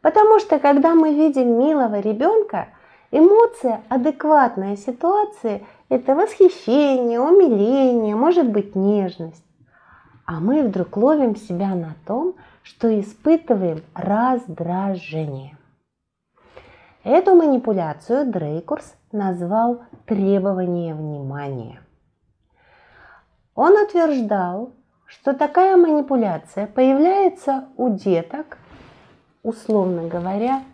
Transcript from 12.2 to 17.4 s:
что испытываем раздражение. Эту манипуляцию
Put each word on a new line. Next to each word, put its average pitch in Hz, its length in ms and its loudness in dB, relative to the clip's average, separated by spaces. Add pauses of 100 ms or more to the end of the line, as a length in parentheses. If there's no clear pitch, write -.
что - 260 -6 (100)
испытываем 202 840 -2 (100)
раздражение. 180 1700 -6 (1500)
Эту 359 300 2
манипуляцию 247 960 0